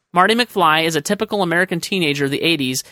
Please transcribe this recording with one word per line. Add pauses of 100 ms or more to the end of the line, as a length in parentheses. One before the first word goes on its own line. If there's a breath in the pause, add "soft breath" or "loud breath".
(140)
Marty
McFly
is
a
typical
American
teenager
of
the
eighties.